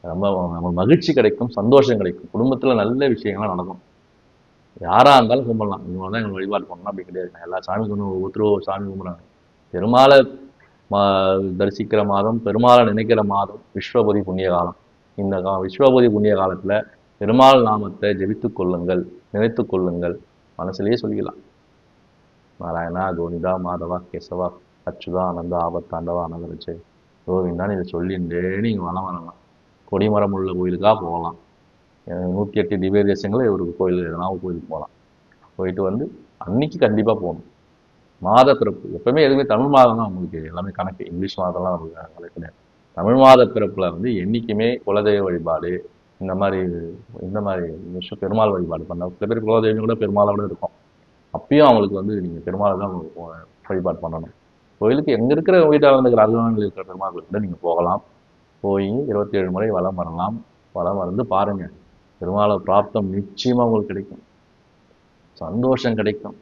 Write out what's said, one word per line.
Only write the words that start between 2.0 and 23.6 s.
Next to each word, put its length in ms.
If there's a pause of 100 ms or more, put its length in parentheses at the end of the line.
குடும்பத்துல 420
நல்ல 340
விஷயங்கள்லாம் 460
நடக்கும். 260 (1000)
யாரா 360
இருந்தாலும் 300
கும்பிடலாம். 400
இவங்க 240
தான் 120
எங்களுக்கு 160
வழிபாடு 260
பண்ணணும் 260
அப்படி 120
கிடையாது. 300 (100)
எல்லா 180
சாமி 260
கும்பிடும், 260
ஒவ்வொருத்தரும் 340
ஒவ்வொரு 160
சாமி 240
கும்பிடுறாங்க. 380 (500)
பெருமாளை 440 (720)
மா-, 500 (180)
தரிசிக்கிற 480
மாதம், 380
பெருமாளை 400
நினைக்கிற 380
மாதம் 380 (140)
விஸ்வபதி 480
புண்ணிய 280
காலம். 260 (380)
இந்த 220
கா-, 240
விஸ்வபதி 500
புண்ணிய 260
காலத்துல 360 (460)
பெருமாள் 440
நாமத்தை 480
ஜெபித்துக் 420
கொள்ளுங்கள், 500 (280)
நினைத்துக் 380
கொள்ளுங்கள், 520 (380)
மனசுலயே 440
சொல்லிக்கலாம். 380 (1200)
நாராயணா, 440 (100)
கோவிந்தா, 440
மாதவா, 400 (140)